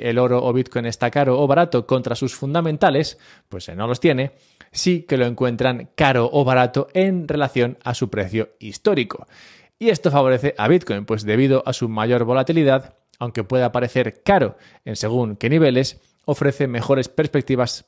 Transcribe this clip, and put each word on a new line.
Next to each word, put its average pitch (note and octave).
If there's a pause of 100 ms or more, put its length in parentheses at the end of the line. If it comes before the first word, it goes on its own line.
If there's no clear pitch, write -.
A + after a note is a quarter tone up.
el A#2+
oro B2
o B2
Bitcoin B2
está A#2
caro C3+
o C#3+
barato C#3
contra A#2+
sus C3
fundamentales, D#3 (300)
pues, F#2
eh, E2
no G#2
los B2
tiene, C#3 (400)
sí F3
que C#3
lo B2
encuentran A#2+
caro B2+
o C#3+
barato B2+
en F#3
relación C3
a A#2+
su A2
precio G#2
histórico. A#2 (540)
Y A3+
esto F3
favorece C3+
a G#2+
Bitcoin, A2
pues G#2+
debido B2+
a C3
su A#2+
mayor A2+
volatilidad, C3 (220)
aunque A#2
pueda B2
parecer B2
caro E3+ (260)
en A2+
según A2
qué A#2
niveles, C#3 (280)
ofrece C#3
mejores B2
perspectivas C3